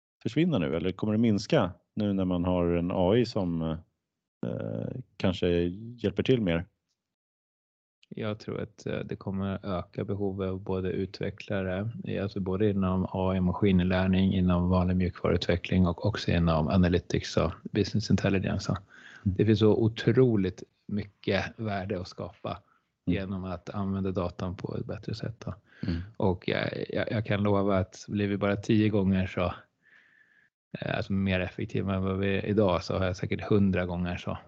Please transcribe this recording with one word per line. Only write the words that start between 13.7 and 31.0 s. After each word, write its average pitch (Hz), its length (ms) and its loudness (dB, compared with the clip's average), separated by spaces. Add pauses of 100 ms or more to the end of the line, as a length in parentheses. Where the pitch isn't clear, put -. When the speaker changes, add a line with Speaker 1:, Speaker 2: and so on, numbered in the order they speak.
Speaker 2:
inom 90 360 4
vanlig 90 280 2
mjukvaruutveckling 87 880 2
och - 180 -2
också - 260 0
inom 82 360 4
analytics 87 680 2
och 101 140 2 (120)
business - 480 -2
intelligence. 98 600 0 (540)
Speaker 1:
Mm. 92 120 0
Speaker 2:
Det 107 80 6
finns 107 140 6
så 107 160 6
otroligt 113 880 2 (240)
mycket 101 580 -2 (120)
värde 98 440 -4
att 95 60 -10
skapa 92 420 -12 (580)
Speaker 1:
Mm. 87 120 0
Speaker 2:
genom 95 240 -6
att 92 260 -8
använda 98 420 -2
datan 90 440 -4
på - 220 -8
ett - 80 -6
bättre - 300 -8
sätt - 200 -8 (100)
då. - 100 -8 (320)
Speaker 3:
Mm. 87 140 -2 (160)
Speaker 2:
Och - 300 -2
jag, - 420 -4
jag, - 220 -4
jag 107 140 -2
kan 101 180 0
lova 101 340 2
att - 300 -4
blir 104 200 -2
vi 101 100 0
bara 101 180 0
tio 107 340 2
gånger 95 380 2
så, 87 260 -2 (1300)
eh, - 180 -4
alltså - 160 -4